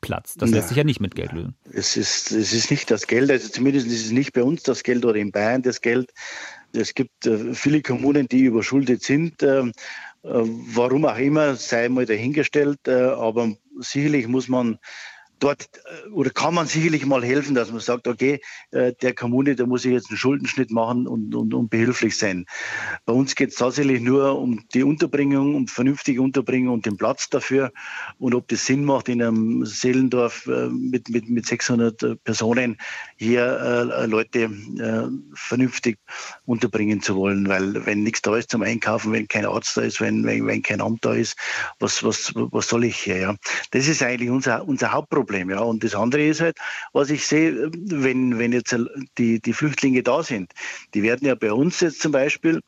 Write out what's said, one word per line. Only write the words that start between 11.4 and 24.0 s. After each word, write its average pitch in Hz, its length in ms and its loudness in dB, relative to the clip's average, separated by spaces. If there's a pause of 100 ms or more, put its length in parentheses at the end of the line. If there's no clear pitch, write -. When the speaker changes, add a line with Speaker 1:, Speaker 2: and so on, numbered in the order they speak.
Speaker 2:
sei 120 340 -2
mal 127 160 2
dahingestellt, 143 840 0
äh, 127 180 4
aber 117 480 0 (260)
sicherlich 139 500 0
muss 127 200 0
man 123 300 0 (600)
dort, 143 300 -2 (160)
äh, - 280 -18
oder 135 180 0
kann 160 240 -2
man 170 120 0
sicherlich 156 380 0
mal 135 180 2
helfen, 139 320 0
dass 113 160 2
man 113 100 -8
sagt, 120 280 -2
okay, 131 320 0 (300)
äh, 127 320 2
der 127 120 0
Kommune, 127 400 2
da 123 120 0
muss 123 180 0
ich 127 80 2
jetzt 123 160 0
einen 107 80 -10
Schuldenschnitt 131 540 0
machen 117 360 0
und, 113 280 -4
und, 113 180 0
und 123 160 0
behilflich 113 480 2
sein. 90 300 -2 (580)
Bei 113 80 0
uns 131 220 2
geht's 127 220 -2
tatsächlich 131 440 2